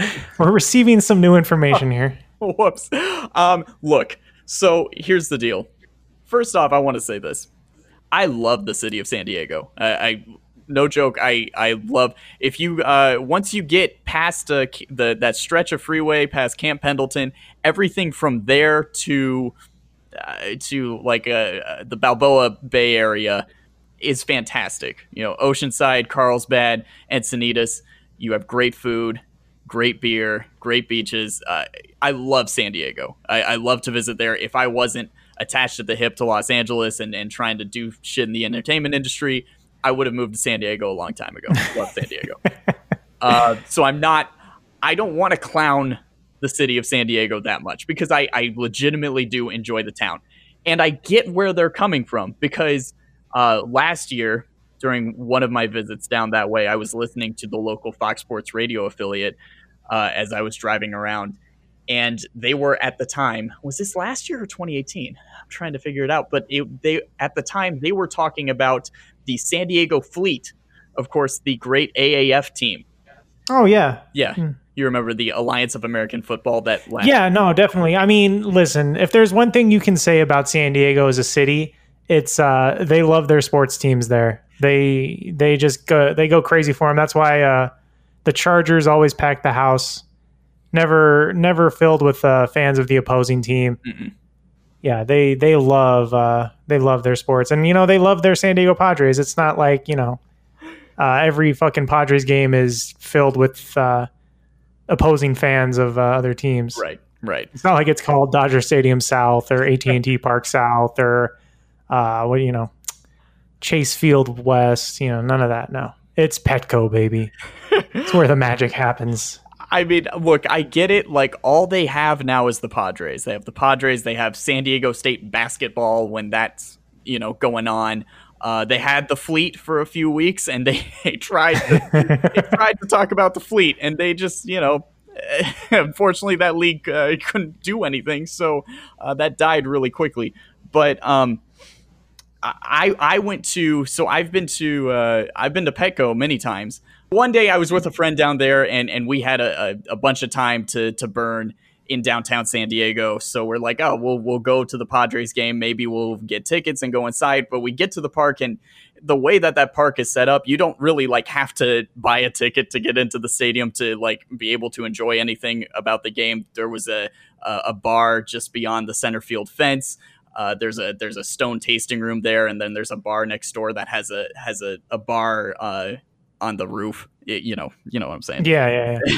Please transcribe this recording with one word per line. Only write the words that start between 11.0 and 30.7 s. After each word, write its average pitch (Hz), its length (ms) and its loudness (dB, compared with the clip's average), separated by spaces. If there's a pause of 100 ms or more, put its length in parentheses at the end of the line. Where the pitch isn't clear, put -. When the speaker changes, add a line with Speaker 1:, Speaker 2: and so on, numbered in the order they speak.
Speaker 2:
I, 120 380 0
I 113 160 0 (140)
love, 127 260 0 (280)
if 131 200 -4
you, 170 220 -4
uh, 139 360 4
once 170 360 -4
you 208 80 -4
get 165 420 0
past, 165 460 -4
uh, 135 160 0
K-, - 240 -14
the, 120 280 0
that 117 160 0
stretch - 380 -2
of 147 80 -4
freeway 156 460 0
past 139 320 -4
Camp 151 240 -4
Pendleton, 135 500 -2 (320)
everything 180 480 0
from 123 320 -2
there 151 400 4
to, 131 720 -4 (680)
uh, - 120 -12 (260)
to, 127 420 -6
like, 117 240 0
uh, 123 40 -2
uh, 101 560 -4
the 120 100 -10
Balboa 123 540 4 (180)
Bay 120 280 2
Area 107 500 0 (520)
is 131 240 -4
fantastic. 110 880 -6
You - 140 -12
know, 104 180 -4
Oceanside, 131 640 0
Carlsbad, 120 760 0 (260)
Encinitas, 120 720 -2 (380)
you 113 140 -6
have 104 140 -4
great 123 280 0
food, 117 480 -4 (440)
great 117 360 -2
beer, 110 420 -2 (160)
great 120 260 -2